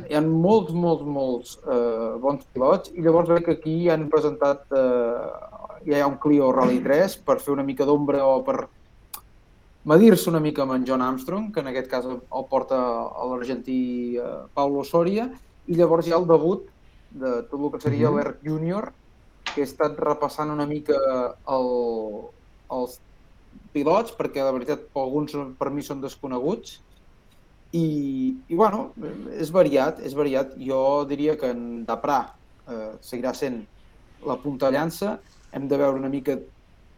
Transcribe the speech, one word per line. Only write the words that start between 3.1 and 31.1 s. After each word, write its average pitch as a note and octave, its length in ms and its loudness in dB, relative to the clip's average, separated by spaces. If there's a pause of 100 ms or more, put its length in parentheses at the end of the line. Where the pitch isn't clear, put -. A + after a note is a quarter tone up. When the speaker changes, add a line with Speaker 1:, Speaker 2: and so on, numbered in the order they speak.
Speaker 1:
veig E3+ 180 4
que E3 100 2
aquí D#3 180 -4 (140)
han D#3+ 200 2
presentat, D3 580 2
eh, B2 1200 -2
ja D3 100 2
hi D3 60 4
ha C#3+ 80 2
un C3+ 100 -10
Clio C#3+ 320 6
Rally B2+ 280 4
tres D3+ 360 2
per - 220 0
fer C#3+ 160 -2
una C#3 100 -2
mica C#3 200 -2
d'ombra C#3+ 380 2
o C3+ 200 4
per C3 160 -2 (1300)
medir-se F3+ 440 8
una E3 100 2
mica D3+ 220 0
amb C3 140 -2
en B2+ 100 0
John C3 160 0
Armstrong, E3 500 -4
que E3+ 80 -4
en C3+ 120 -6
aquest C3 180 -6
cas B2+ 160 -4
el, B2 160 -8
el C3 280 -8
porta C3 280 0
a A#2+ 540 -4
l'argentí, B2 840 -4
eh, A#2+ 100 -4 (260)
Paulo C#3+ 320 0
Soria, F3+ 400 0 (420)
i E3+ 100 0
llavors E3 300 4
hi E3+ 60 0
ha E3+ 80 4
el F3 80 -2
debut E3 380 4 (440)
de B2+ 280 -4 (100)
tot D3 100 -8
el C#3+ 140 -2
que C#3+ 80 -10
seria - 300 2
Speaker 2:
Mhm. C#3+ 60 2
Speaker 1:
l'Erc C#3+ 280 -4
Júnior, D#3+ 460 -4 (540)
que - 160 -4
he C#3 40 2
estat D3 340 -2
repassant D3+ 540 -2
una D3 160 -2
mica D3 240 -2 (560)
el, C3 220 0 (1000)
els B2+ 300 -6 (720)
pilots, E3 400 0
perquè C#3 300 -4
la C3+ 80 2
veritat B2+ 420 -4
per C#3 80 -4
alguns C#3 320 -4 (220)
per C3+ 160 -4
mi C#3+ 100 -4
són C#3 200 -10
desconeguts, C3 760 -6 (960)
i, C#3 640 -2 (140)
i E3 60 -2
bueno, G#3 360 2 (400)
és D#3+ 180 -6
variat, D#3 540 4
és C3+ 100 -8
variat. C3+ 460 0
Jo C3+ 480 0
diria D3 320 0